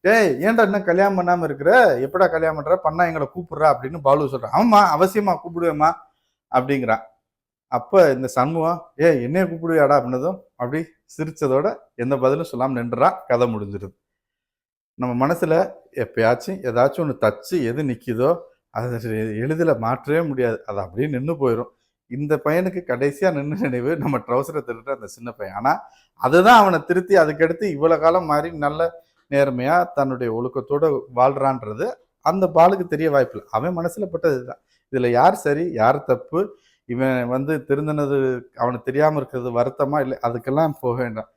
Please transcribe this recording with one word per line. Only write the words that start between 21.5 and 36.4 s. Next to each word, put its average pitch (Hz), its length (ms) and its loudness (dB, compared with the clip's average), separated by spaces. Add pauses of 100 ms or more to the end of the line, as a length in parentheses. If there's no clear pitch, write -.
இந்த 147 360 -4
பையனுக்கு 180 440 -2
கடைசியா 139 480 -2
நின்ன 147 240 -6
நினைவு 135 380 -2
நம்ம 143 200 -2
ட்ரவுசரை 135 480 -4
திருடுற 117 280 -8
அந்த 120 140 -10
சின்ன 117 240 -16
பையன். 98 240 -12
ஆனா, 123 260 0 (320)
அதுதான் 185 460 6
அவனை 180 240 2
திருத்தி 180 320 0
அதுக்கடுத்து 165 480 0
இவ்வளவு 160 380 0
காலம் 170 240 2
மாறி 151 260 -2
நல்ல 156 520 -4 (260)
நேர்மையா 139 640 0
தன்னுடைய 127 400 -2
ஒழுக்கத்தோட 135 680 -2 (140)
வாழ்றான்றது 131 760 0 (280)
அந்த 180 260 0
பாலுக்கு 175 400 4
தெரிய 156 240 -2
வாய்ப்பில்லை. 127 400 0
அவன் 165 260 -2
மனசுல 175 280 -6
பட்டது 165 300 0
இதுதான். 127 240 -10 (320)
இதுல 123 180 0
யார் 135 260 4
சரி, 156 360 -2
யார் 113 320 2
தப்பு, 165 540 -2 (280)